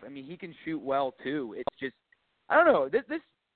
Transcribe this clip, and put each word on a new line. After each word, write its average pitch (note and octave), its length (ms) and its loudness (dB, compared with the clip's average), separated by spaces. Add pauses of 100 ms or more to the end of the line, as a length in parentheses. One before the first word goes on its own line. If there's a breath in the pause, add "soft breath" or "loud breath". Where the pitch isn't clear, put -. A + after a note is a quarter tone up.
I - 20 -14
mean, C3+ 160 -14
he E3 140 -14
can E3+ 160 -12 (100)
shoot D#3+ 160 -4
well C3+ 420 0
too. C3 360 -4
It's - 220 -8
just, C3+ 140 -8 (540)
I - 60 0
don't D#4+ 180 8
know. C#3+ 160 4
This, G3+ 200 0
this, D#4 120 -6 (360)